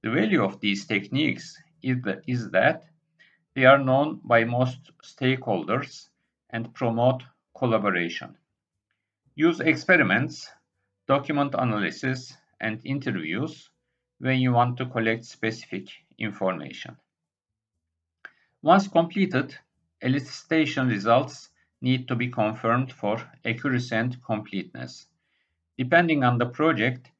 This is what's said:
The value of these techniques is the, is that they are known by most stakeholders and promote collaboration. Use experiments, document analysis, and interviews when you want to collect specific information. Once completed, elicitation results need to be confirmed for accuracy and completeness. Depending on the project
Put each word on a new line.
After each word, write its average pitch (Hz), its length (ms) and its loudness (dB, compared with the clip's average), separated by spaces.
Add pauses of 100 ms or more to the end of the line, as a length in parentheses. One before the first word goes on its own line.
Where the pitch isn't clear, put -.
The 113 60 -2
value 165 340 2
of - 160 -4
these 101 260 -2
techniques 110 720 -4 (240)
is 127 200 -2
the, 101 240 -6
is 120 240 -4
that 120 340 2 (680)
they 135 100 2
are 135 140 10
known 139 440 0
by 117 220 4
most 123 480 -2 (100)
stakeholders 127 1040 -4 (420)
and 117 240 -8
promote 123 480 0 (340)
collaboration. 101 800 -2 (1000)
Use 160 260 2
experiments, 143 920 2 (580)
document 139 480 0
analysis, 123 800 -2 (240)
and 110 240 -6
interviews 123 880 -6 (480)
when 131 220 0
you 127 120 2
want 123 240 2
to 131 80 -4
collect 113 400 -2
specific - 640 -8 (300)
information. 92 800 -6 (1600)
Once 190 260 6
completed, 170 680 0 (460)
elicitation 139 840 -2
results 117 600 0 (320)
need 127 280 0
to 123 60 -2
be 123 140 -2
confirmed 117 640 -2
for 107 240 -2 (260)
accuracy 120 540 -2
and 123 260 -2
completeness. - 840 -8 (720)
Depending 151 460 2
on 123 120 4
the 120 100 0
project 127 720 0